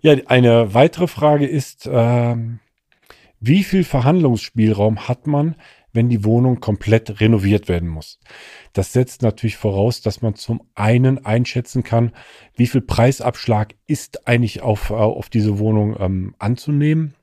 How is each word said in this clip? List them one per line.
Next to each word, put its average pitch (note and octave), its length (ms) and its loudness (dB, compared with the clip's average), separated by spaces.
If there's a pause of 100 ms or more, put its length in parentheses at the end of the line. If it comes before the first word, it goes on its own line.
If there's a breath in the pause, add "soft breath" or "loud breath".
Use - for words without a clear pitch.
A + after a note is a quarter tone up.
Ja, D3+ 120 6 (100)
eine A#2 480 4
weitere D#3+ 320 2
Frage D3 400 0
ist, - 420 -8
ähm, A#2+ 720 -2 (800 soft breath)
wie D3 240 4
viel F#3+ 220 0
Verhandlungsspielraum A2+ 1200 0
hat - 220 -6
man, D3+ 260 -2 (380 soft breath)
wenn A#2 160 2
die A2 160 0
Wohnung A#2+ 340 2
komplett G#2+ 640 -2
renoviert G#2 480 2
werden E2+ 200 -2
muss? D#2+ 300 -12 (540 loud breath)
Das - 200 -4
setzt B2+ 300 -2
natürlich A2 340 -2
voraus, G#2 440 -2
dass - 200 -6
man A2 140 -2
zum - 280 -8 (120)
einen B2 500 0
einschätzen A#2+ 600 -4
kann, A#2 260 0 (460 loud breath)
wie B2 100 2
viel B2+ 140 0
Preisabschlag - 960 -2 (100)
ist - 400 -8
eigentlich A#2+ 340 0
auf, - 300 -4
äh, G#2+ 40 -4
auf A2 340 -2
diese G#2 320 0
Wohnung, G#2+ 400 0
ähm, F#2+ 400 -4
anzunehmen. D3 840 -2